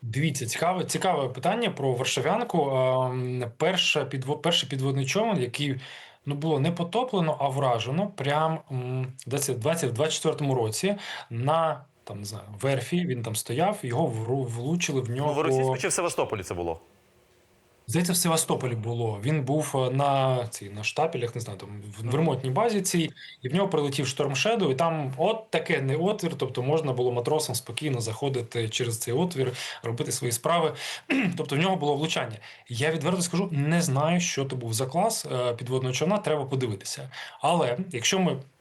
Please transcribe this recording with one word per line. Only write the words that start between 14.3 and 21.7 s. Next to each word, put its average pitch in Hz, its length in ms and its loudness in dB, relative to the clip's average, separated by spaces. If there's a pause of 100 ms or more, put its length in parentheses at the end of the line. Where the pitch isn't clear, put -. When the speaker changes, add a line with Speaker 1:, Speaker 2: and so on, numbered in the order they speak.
Speaker 1:
влучили 135 540 -2
в 117 100 -4
Speaker 2:
Ну, 120 60 -4
Speaker 1:
нього. 147 160 0
Speaker 2:
в 143 80 0
Російську 131 360 2
чи 180 120 -2
в 156 40 0
Севастополі 160 500 0
це 95 120 -6
було? 85 260 -4 (1040)
Speaker 1:
Здається, 175 260 2
в 170 40 2
Севастополі 156 580 2
було. 110 500 -2
Він 151 180 2
був, 143 320 0
е, 131 160 2
на 135 480 4 (120)
цій, 101 200 -12
на 104 140 -10
штапелях, 143 500 -2
не 123 60 -4
знаю, 110 180 -8
там, 98 100 -14 (300)